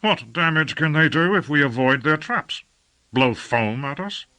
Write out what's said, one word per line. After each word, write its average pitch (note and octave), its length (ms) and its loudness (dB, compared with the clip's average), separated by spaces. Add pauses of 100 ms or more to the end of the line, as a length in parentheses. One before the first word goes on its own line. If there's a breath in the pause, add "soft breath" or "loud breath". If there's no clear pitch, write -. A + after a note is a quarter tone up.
What D3+ 320 -2
damage D#3+ 420 0
can D#3+ 180 0
they D#3 160 4
do E3 260 2
if E3+ 140 -2
we D3 120 2
avoid C3 420 2
their D3+ 140 0
traps? - 460 -6 (500)
Blow B2+ 200 2
foam A#2 520 -2
at C#3+ 140 -8
us? G3+ 260 -10 (140)